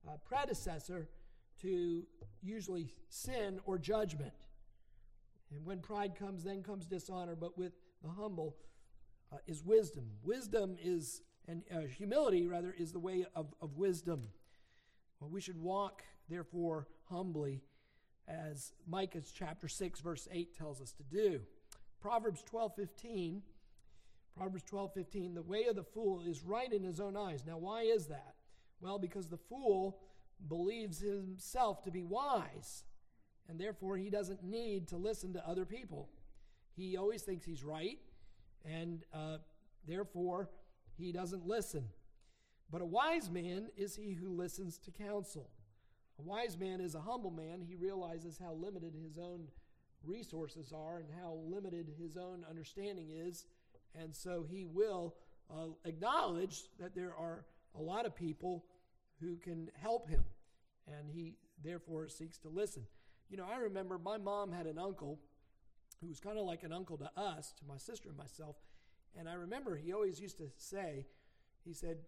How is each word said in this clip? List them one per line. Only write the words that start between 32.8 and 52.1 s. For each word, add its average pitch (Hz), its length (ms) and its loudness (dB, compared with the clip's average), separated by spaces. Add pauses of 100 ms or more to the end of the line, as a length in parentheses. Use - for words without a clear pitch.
and 165 120 -6
therefore 196 360 0
he 196 140 0
doesn't 190 320 0
need 202 460 0
to 175 80 -2
listen 190 380 0
to 170 140 -4
other 180 160 2
people. 226 440 -6 (680)
He 185 220 0
always 208 260 4
thinks 185 220 -2
he's 147 180 -2
right, 156 380 -2 (640)
and, 165 480 -4
uh, 156 260 -4 (480)
therefore 180 640 0 (460)
he 175 160 -2
doesn't 175 340 -2
listen. 190 380 2 (840)
But 170 100 -2
a 175 60 0
wise 254 440 6
man 180 460 0
is 202 180 -2
he 202 200 -4
who 180 160 -4
listens 175 480 -2
to - 120 -14
counsel. 202 600 -4 (680)
A 143 40 -10
wise 202 340 2
man 185 240 2
is 170 140 2
a 156 60 -2
humble 214 300 0
man. 165 300 -4
He 175 160 -6
realizes 170 640 0
how 175 160 -6
limited 165 400 -4
his 156 240 -6
own 175 280 -6 (560)
resources 160 680 -6
are 160 260 -6
and 156 100 -8 (120)
how 170 140 -4 (100)
limited 170 560 -2
his 165 160 -4